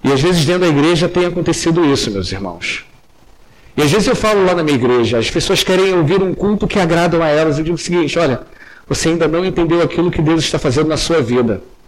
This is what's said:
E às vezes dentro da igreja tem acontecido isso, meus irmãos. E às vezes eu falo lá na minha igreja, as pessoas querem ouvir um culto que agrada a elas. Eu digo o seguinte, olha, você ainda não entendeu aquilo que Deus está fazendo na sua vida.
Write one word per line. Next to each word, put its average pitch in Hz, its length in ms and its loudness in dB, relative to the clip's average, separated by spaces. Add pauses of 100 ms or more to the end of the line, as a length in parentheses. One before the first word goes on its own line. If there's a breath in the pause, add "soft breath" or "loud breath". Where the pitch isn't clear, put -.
E 135 100 0
às 135 80 2
vezes 170 240 2
dentro 180 180 0
da 180 60 2
igreja 156 400 2
tem 180 180 0
acontecido 170 580 -2
isso, 139 260 0
meus 95 200 -6
irmãos. 92 540 -10 (920 soft breath)
E 147 60 0
às 147 80 2
vezes 208 180 2
eu 247 80 2
falo 214 280 2
lá 180 100 2
na 175 80 -2
minha 147 140 0
igreja, 120 420 2
as 113 120 -2
pessoas 170 320 -2
querem 190 320 2
ouvir 175 280 2
um 190 120 -2
culto 202 320 -2
que - 120 -2
agrada 170 440 0
a 160 60 2
elas. 151 300 2
Eu 160 60 -2
digo 165 120 -2
o - 20 -6
seguinte, 170 400 0
olha, 139 240 0 (440 loud breath)
você - 220 -2
ainda 165 200 0
não 170 160 0
entendeu 170 380 2
aquilo 170 280 0
que 170 120 -2
Deus 160 220 2
está - 140 -4
fazendo 147 300 0
na 156 80 -2
sua 165 240 0
vida. 117 420 0 (260)